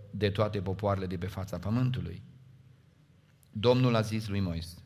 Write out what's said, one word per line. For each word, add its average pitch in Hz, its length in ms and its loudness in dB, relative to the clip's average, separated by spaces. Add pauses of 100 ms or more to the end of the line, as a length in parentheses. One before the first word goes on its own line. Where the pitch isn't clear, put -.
(100)
de 101 200 0
toate 107 300 0
popoarele 95 460 0
de 92 100 -4
pe 87 100 -4
fața 92 320 -6
pământului?” 98 640 -2 (1300)
Domnul 123 420 4
a 113 60 6
zis 110 280 -2
lui 101 120 0
Moise 85 460 -2